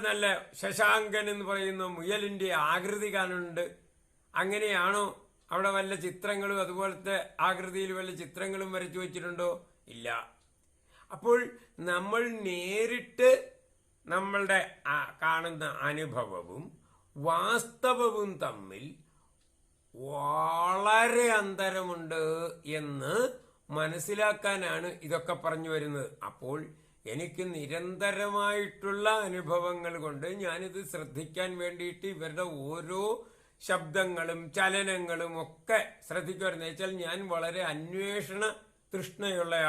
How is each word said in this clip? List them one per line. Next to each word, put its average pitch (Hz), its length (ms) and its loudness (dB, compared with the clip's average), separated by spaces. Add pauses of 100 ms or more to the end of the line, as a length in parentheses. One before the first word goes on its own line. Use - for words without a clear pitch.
നല്ല 208 180 2 (340)
ശശാങ്കൻ 208 720 4
എന്ന് 202 180 -4
പറയുന്ന 190 360 0 (100)
മുയലിൻ്റെ 196 520 -2 (220)
ആകൃതി 202 440 0
കാണുന്നുണ്ട്, 175 500 0 (760)
അങ്ങനെയാണോ 202 640 4 (480)
അവിടെ 190 220 4
വല്ല 190 180 2 (120)
ചിത്രങ്ങളും 202 580 -2
അതുപോലത്തെ 185 500 -2 (340)
ആകൃതിയിൽ 185 500 0
വല്ല 185 140 -4 (100)
ചിത്രങ്ങളും 190 540 -6
വരച്ചു 180 280 -4
വച്ചിട്ടുണ്ടോ? 175 460 -4 (440)
ഇല്ല. 117 140 -8 (1080)
അപ്പോൾ 233 220 6 (540)
നമ്മൾ 202 300 2 (260)
നേരിട്ട് 220 840 2 (840)
നമ്മളുടെ 196 440 2 (380)
ആ - 20 2 (240)
കാണുന്ന 160 440 0 (240)
അനുഭവവും 117 760 -4 (640)
വാസ്തവവും 220 1000 2 (140)
തമ്മിൽ 104 400 -8 (1300)
വളരെ 180 1160 4 (140)
അന്തരമുണ്ട് 185 840 -2 (580)
എന്ന് 143 360 -2 (640)
മനസ്സിലാക്കാനാണ് 185 1120 0 (180)
ഇതൊക്കെ 165 280 0 (100)
പറഞ്ഞു 160 300 0
വരുന്നത്. 143 340 -2 (200)
അപ്പോൾ 131 280 -6 (560)
എനിക്ക് 165 300 -6 (120)
നിരന്തരമായിട്ടുള്ള 202 1500 0 (220)
അനുഭവങ്ങൾ 175 640 -2 (120)
കൊണ്ട് 147 220 -6 (180)
ഞാനിത് 175 340 -4 (140)
ശ്രദ്ധിക്കാൻ 156 580 -6 (120)
വേണ്ടിയിട്ട് 175 520 -6
ഇവരുടെ 160 320 -4 (200)
ഓരോ 170 340 -4 (640)
ശബ്ദങ്ങളും 170 720 0 (160)
ചലനങ്ങളും 185 800 0 (100)
ഒക്കെ - 360 2 (280)
ശ്രദ്ധിക്കുമായിരുന്നു. 175 640 -2
വെച്ചാൽ 190 220 -6 (140)
ഞാൻ 170 120 -4 (160)
വളരെ 170 280 -2 (100)
അന്വേഷണ 190 720 -4 (500)
തൃഷ്ണയുള്ള 180 640 -2 (140)